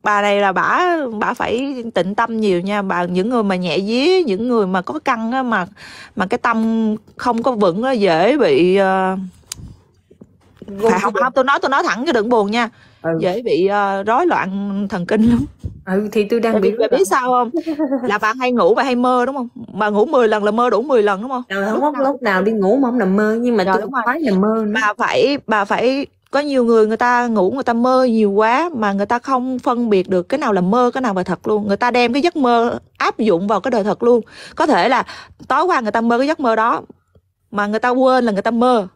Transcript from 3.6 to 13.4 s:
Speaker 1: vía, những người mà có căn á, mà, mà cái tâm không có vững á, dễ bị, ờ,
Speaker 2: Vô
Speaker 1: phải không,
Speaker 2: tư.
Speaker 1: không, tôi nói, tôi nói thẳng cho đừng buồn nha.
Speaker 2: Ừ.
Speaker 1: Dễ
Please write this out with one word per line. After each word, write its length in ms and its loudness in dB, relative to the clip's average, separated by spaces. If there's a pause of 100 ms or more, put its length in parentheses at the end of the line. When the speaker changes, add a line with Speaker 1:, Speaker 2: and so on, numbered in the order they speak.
Speaker 1:
vía, 480 0
những 220 -2
người 180 0
mà 160 -2
có 220 -8
căn 280 -2
á, 100 -2
mà, 240 -2 (500)
mà 100 -2
cái 120 -4
tâm 560 0 (220)
không 260 -2
có 100 0
vững 300 0
á, 100 0
dễ 440 2
bị, 400 4
ờ, 400 2 (1500)
Speaker 2:
Vô 240 -2
Speaker 1:
phải 100 2
không, 140 -2
Speaker 2:
tư. 80 -2
Speaker 1:
không, 100 0
tôi 120 2
nói, 180 2
tôi 80 -2
nói 120 2
thẳng 240 0
cho 60 0
đừng 160 0
buồn 220 2
nha. 180 0 (340)
Speaker 2:
Ừ. 80 -4 (100)
Speaker 1:
Dễ 220 -2